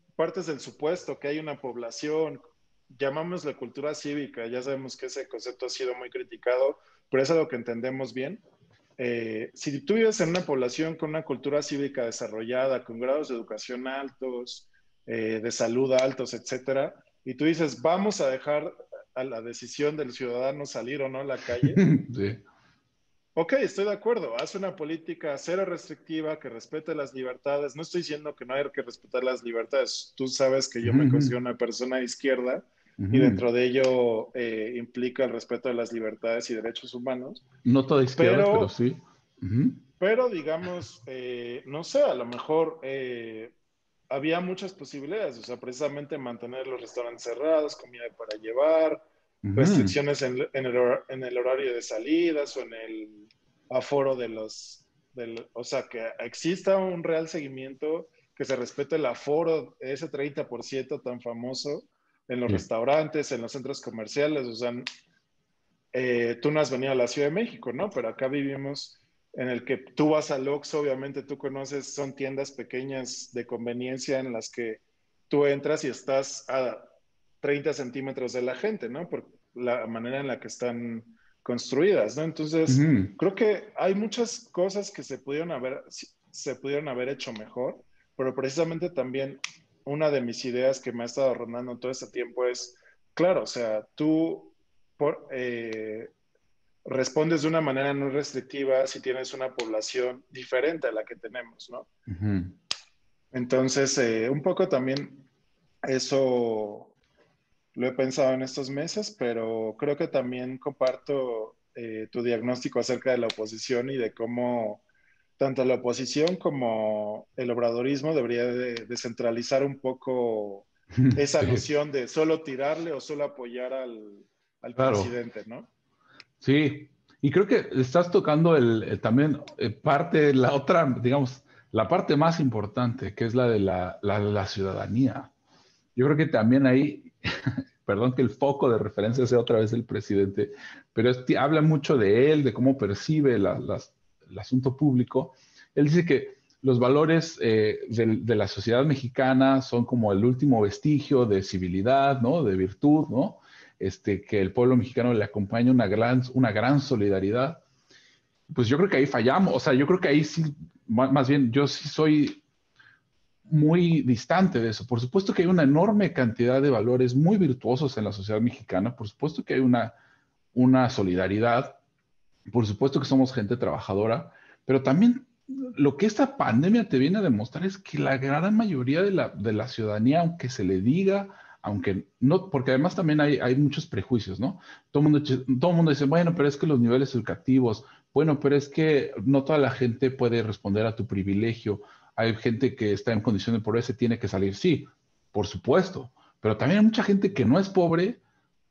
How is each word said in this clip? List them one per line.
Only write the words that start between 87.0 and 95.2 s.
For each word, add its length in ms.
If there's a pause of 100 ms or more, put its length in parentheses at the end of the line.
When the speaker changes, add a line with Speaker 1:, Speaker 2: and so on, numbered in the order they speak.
Speaker 1:
hecho 240
mejor, 500 (340)
pero 180
precisamente 560
también 500 (440)
una 260
de 100
mis 240
ideas 360
que 120
me 120
ha 20
estado 280
rondando 440
todo 120
este 180
tiempo 360
es, 320 (380)
claro, 300
o 20
sea, 480
tú 580 (460)
por-, 320